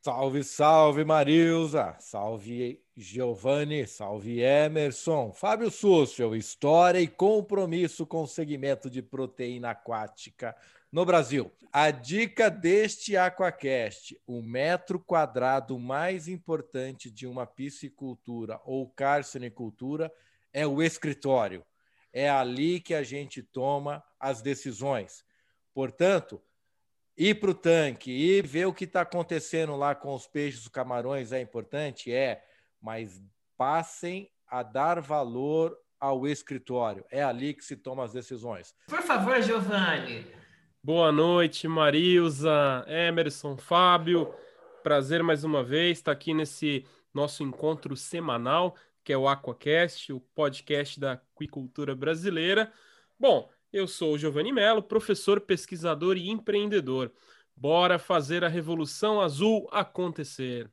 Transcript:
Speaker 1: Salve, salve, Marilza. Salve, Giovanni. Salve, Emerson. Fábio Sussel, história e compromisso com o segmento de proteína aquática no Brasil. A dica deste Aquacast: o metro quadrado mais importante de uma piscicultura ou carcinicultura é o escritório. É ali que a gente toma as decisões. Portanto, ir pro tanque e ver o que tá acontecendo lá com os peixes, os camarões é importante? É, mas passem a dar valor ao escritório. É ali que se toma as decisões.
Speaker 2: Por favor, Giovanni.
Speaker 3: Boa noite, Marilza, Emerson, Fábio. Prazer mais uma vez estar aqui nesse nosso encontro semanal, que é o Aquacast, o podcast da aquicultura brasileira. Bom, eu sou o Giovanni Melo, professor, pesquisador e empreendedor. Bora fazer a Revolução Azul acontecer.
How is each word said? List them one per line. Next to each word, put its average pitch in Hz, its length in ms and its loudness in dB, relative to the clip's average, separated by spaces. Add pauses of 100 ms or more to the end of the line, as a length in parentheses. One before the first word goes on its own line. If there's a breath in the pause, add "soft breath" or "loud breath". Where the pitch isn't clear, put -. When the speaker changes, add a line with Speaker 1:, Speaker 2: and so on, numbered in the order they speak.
Speaker 1:
Salve, 135 400 -2
salve, 151 600 6
Marilza. 156 960 4
Salve, 113 840 -8 (140)
Giovanni. 123 880 -2
Salve, 107 560 -6
Emerson. 147 920 2
Fábio 214 380 -2
Sussel, 131 680 4
história 170 640 4
e 170 80 2
compromisso 185 1000 0
com 165 160 -4
o 135 40 -8
segmento 139 600 -4
de 123 140 -8
proteína 123 680 -8
aquática 113 840 -10 (360 soft breath)
no 170 140 2
Brasil. 143 460 2 (200)
A 151 200 6
dica 202 580 0
deste 196 680 0
Aquacast: 160 1080 -2
o 120 160 -10
metro 156 580 -2
quadrado 131 800 0
mais 151 500 -6
importante 139 840 -8
de 120 160 -14
uma 123 180 -8
piscicultura 127 1200 -12
ou 131 240 -8
carcinicultura 135 1200 -4 (400 soft breath)
é 147 140 -2
o 143 160 0
escritório. 135 840 0 (480)
É 139 160 -2
ali 139 520 0
que 170 160 -4
a 147 80 -2
gente 131 400 -12
toma 143 600 -4 (160)
as 131 220 -4
decisões. 127 840 -6 (520)
Portanto, 156 680 0 (760)
ir 208 220 4
pro 190 140 0
tanque 156 560 2
e 170 320 2
ver 156 240 -2
o 185 80 -2
que 180 140 -10
tá 180 140 -2
acontecendo 160 760 -4
lá 143 180 0
com 139 200 -8
os 127 140 -12
peixes, 143 340 -6
os 113 60 -20
camarões 127 640 -6
é 131 80 -4
importante? 123 720 -8
É, 127 320 -2 (380 soft breath)
mas 110 400 -12 (340)
passem 165 760 -4 (160)
a 127 160 -6
dar 143 360 0
valor 147 800 -2 (220)
ao 135 260 -2
escritório. 123 840 -6
É 135 120 -4
ali 135 300 -4
que 147 100 -16
se 143 120 -14
toma 131 280 -10
as 107 80 -8
decisões. 113 640 -12 (140)
Speaker 2:
Por 339 160 -6
favor, 254 380 2
Giovanni. 180 840 -2 (560 soft breath)
Speaker 3:
Boa 160 300 4
noite, 165 560 4
Marilza, 156 1200 4
Emerson, 160 680 -2
Fábio. 170 800 4 (480 loud breath)
Prazer 147 400 2
mais 156 220 2
uma 151 200 0
vez 160 360 0
estar 151 140 -2
aqui 156 200 -4
nesse 147 540 -2 (260 soft breath)
nosso 143 300 -4
encontro 151 520 -4
semanal, 147 800 -2 (280 soft breath)
que 147 100 -2
é 135 40 2
o 135 100 2
Aquacast, 147 840 0
o 131 80 -10 (140)
podcast 143 640 -2
da 135 120 -4
aquicultura 135 840 -10
brasileira. 170 800 0 (480 soft breath)
Bom, 220 280 4 (240 soft breath)
eu 196 160 -2
sou 156 280 -2
o - 20 -6
Giovanni 151 340 -2
Melo, 220 300 2
professor, 208 580 0
pesquisador 175 800 -2
e 180 120 -6
empreendedor. 202 840 -2 (440 soft breath)
Bora 170 440 4
fazer 170 440 0
a 170 60 2
Revolução 170 720 -2
Azul 190 500 2
acontecer. 143 1000 -4